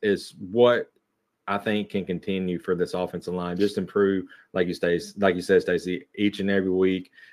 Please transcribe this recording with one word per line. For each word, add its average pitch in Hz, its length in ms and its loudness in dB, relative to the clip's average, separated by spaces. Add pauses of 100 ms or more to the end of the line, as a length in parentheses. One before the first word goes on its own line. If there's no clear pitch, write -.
it's 98 360 -2
what 117 540 2 (560)
I 101 100 -2
think 104 320 -4
can 95 140 -4
continue 92 560 -4
for 90 160 -4
this 90 180 -2
offensive 90 400 -6
line. 87 220 -4
Just 101 220 0
improve, 95 480 0 (260)
like 90 160 0
you, 85 60 -4
Stace-, 87 440 -2
like 95 160 4
you 90 80 -4
said, 92 200 4
Stacey, 90 440 -4 (100)
each 101 220 0
and 98 120 -2
every 95 200 2
week. 92 400 2 (220)